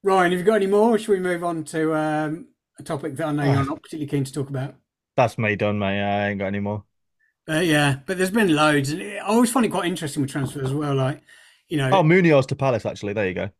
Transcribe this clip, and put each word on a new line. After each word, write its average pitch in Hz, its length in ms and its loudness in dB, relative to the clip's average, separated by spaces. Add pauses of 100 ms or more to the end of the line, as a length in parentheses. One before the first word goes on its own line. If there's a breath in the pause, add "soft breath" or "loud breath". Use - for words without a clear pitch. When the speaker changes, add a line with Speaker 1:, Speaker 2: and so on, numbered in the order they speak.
Speaker 1:
Ryan, 190 280 4
have 180 80 0
you 175 60 -2
got 214 100 4
any 196 120 2
more? 208 280 4
Or - 20 2
should 220 120 -4
we 196 100 4
move 180 240 -2
on 165 220 -4
to, 160 300 0
um, 156 520 -2 (320)
a 139 40 -16
topic 147 320 -6
that 160 120 -4
I 151 40 -2
know 147 120 -2
you're 139 140 4
Speaker 2:
Ah. - 60 2
Speaker 1:
not 294 180 -6
particularly 151 280 -10
keen 143 140 -2
to 135 80 -8
talk 143 180 -6
about? 135 260 -8 (400)
Speaker 2:
That's - 220 2
me 107 180 0
done, 104 240 0
mate. 98 220 0
I 101 280 0
ain't 101 100 -6
got 98 80 -2
any 101 120 -4
more. 104 240 -4 (680)
Speaker 1:
Uh, 156 100 0
yeah, 147 460 2
but 185 120 -6
there's 185 140 0
been 202 220 2
loads, 147 380 2
and 175 100 -6
I 202 180 -10
always 226 300 2
find 247 160 2
it 202 40 0
quite 190 180 -2
interesting 160 340 -4
with 127 100 -2
transfers 139 340 -6
as 131 80 -2
well. 143 200 -2
Like, 135 280 -2 (480 soft breath)
you 160 80 -4
know, 147 140 0
Speaker 2:
Oh, 190 120 4
Munoz 156 440 4
to - 80 -4
Palace, 127 300 -2
actually. 101 280 -6
There 104 140 0
you 92 60 -2
go. 92 160 -6 (100)